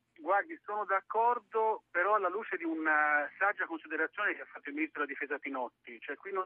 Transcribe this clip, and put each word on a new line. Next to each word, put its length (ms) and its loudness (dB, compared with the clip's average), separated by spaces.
Guardi, 440 0
sono 200 -4
d'accordo, 1080 2
però 240 2
alla 140 4
luce 280 -4
di 60 -8
una 720 2
saggia 300 0
considerazione 720 -2
che 60 -12
ha 20 -14
fatto 240 -14
il 80 -6
ministro 280 -2
della 140 -4
difesa 220 -4
Pinotti, 600 -8
cioè 160 -8
qui 140 -12
non 160 -2